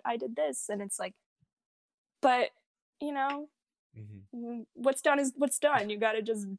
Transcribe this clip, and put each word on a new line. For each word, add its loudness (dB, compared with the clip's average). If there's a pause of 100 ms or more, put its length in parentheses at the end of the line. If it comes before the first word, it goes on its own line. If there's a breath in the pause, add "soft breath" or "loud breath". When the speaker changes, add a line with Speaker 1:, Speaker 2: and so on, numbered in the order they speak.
Speaker 1:
I -2
did -6
this." -2
And -4
it's -8
like, -8 (1040)
but, 4 (500)
you -4
know, -2 (480)
Speaker 2:
Mm-hmm. -14 (160)
Speaker 1:
mm, -8
what's 0
done 6
is 0
what's 2
done. 2
You -4
gotta 2
just -2 (120)